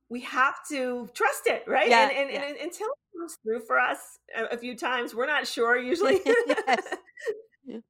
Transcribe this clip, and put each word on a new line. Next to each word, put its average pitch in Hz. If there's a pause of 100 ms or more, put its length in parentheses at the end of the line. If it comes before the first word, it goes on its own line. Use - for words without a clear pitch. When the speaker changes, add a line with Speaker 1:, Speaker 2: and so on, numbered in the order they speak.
Speaker 1:
we 240
have 269 (120)
to 247
trust -
it, -
right? 262
Speaker 2:
Yeah, 226
Speaker 1:
And, -
and, 277
Speaker 2:
yeah. 277
Speaker 1:
and 285
until 349
it 508
comes 330
through 466
for 480
us - (380)
a, 226
a 240
few 240
times, 240
we're 240
not 277
sure 240
usually. 294
<laughs> 269 (340)
Speaker 2:
<laughs> - (920)
Yes. 226